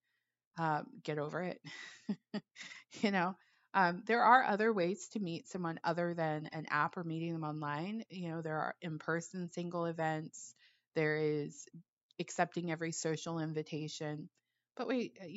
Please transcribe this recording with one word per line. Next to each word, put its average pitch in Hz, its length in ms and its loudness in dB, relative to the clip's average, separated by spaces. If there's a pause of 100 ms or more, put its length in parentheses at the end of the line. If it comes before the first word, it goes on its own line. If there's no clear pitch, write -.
(580)
um, 160 300 0 (160)
get 151 160 -2
over 151 220 -2
it. 180 200 -4 (720)
<laughs> 214 100 -4 (560)
You 208 120 4
know, 190 260 2 (360)
um, 180 320 6
there 233 180 4
are 247 200 10
other 214 300 4
ways 190 400 2
to 226 60 -4
meet 170 280 -2
someone 170 380 -4
other 170 280 2
than 156 380 0
an 156 180 -6
app 147 280 2
or 180 80 -4
meeting 165 260 -2
them 160 140 -2
online. 151 640 -4
You 175 220 -6
know, 165 100 -4
there 156 160 -2
are - 240 -2
in-person 170 720 -4
single 175 320 -2
events. 160 680 -2 (440)
There 151 180 4
is 151 500 0 (540)
accepting 175 520 0
every 165 200 -2
social 160 480 -2
invitation. 156 880 -4 (480)
But 240 140 -4
we, 240 240 0 (240)